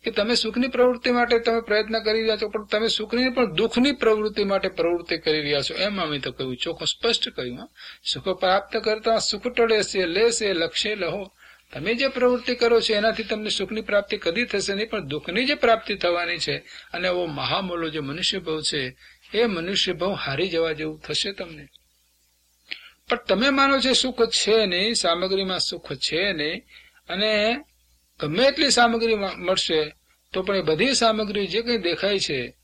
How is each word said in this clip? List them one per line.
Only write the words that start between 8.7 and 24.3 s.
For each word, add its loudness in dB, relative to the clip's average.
કરતા 0
સુખ -4
ટળે 2
છે, 0
લેશે 2
લક્ષ્ય -2
લહો. -6
તમે -4
જે 0
પ્રવૃત્તિ 2
કરો 4
છો 0
એનાથી 2
તમને -4
સુખની -4
પ્રાપ્તિ 0
કદી 0
થશે -2
નહીં, -4
પણ -4
દુઃખની -4
જે 0
પ્રાપ્તિ 2
થવાની 0
છે, -4
અને -2
એવો 0
મહામોલો -2
જે -6
મનુષ્ય -4
ભવ -4
છે, -4
એ 4
મનુષ્ય -2
ભવ -2
હારી -2
જવા 0
જેવું -6
થશે -4
તમને. -12
પણ 2
તમે 2
માનો 4
છો 2
સુખ 0
છે 2